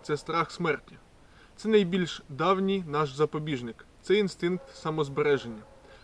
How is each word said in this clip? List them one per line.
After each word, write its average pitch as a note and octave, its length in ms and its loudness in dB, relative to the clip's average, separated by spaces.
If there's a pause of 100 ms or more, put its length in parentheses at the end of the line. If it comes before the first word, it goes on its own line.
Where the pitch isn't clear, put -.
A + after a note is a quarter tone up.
це D3+ 160 -2
страх D#3+ 340 -2
смерті. - 460 -4 (580)
Це - 140 -4
найбільш F#3 600 2
давній F#3+ 580 0
наш D3 260 -2
запобіжник, C#3+ 720 -2 (160)
це F#3 140 2
інстинкт F3+ 600 0
самозбереження. C#3+ 880 0 (420)